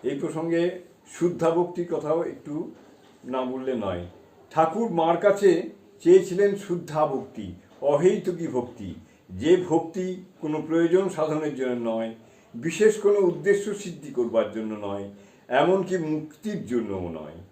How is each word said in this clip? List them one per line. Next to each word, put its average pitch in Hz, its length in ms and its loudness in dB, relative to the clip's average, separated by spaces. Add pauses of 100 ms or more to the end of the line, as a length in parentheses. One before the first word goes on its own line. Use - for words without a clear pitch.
এই 139 180 -2
প্রসঙ্গে 165 400 -2 (540)
শুদ্ধা 165 360 2
ভক্তির 175 420 -2
কথাও 151 300 -2
একটু 147 300 -10 (720)
না 127 160 -4 (100)
বললে 131 220 -4 (120)
নয়। 87 180 -4 (480)
ঠাকুর 160 360 2 (120)
মার 165 180 4
কাছে 202 320 6 (540)
চেয়েছিলেন 185 520 6
শুদ্ধা 156 520 -4
ভক্তি, 110 400 -6 (340)
অহেতুকী 170 680 2
ভক্তি, 120 420 -6 (520)
যে 160 120 6 (160)
ভক্তি 165 360 0 (360)
কোনো 156 160 -2 (100)
প্রয়োজন 170 420 4
সাধনের 156 460 -2
জন্য 127 200 -2 (160)
নয়, 113 200 -4 (420)
বিশেষ 170 400 2 (120)
কোনো 202 140 4
উদ্দেশ্য 175 540 0
সিদ্ধি 156 440 -12
করবার 110 380 0
জন্য 110 160 -6 (160)
নয়, 101 180 -6 (560)
এমনকি 185 360 2
মুক্তির 156 640 -6 (120)
জন্যও 101 360 -4 (120)
নয়। 76 180 -16 (140)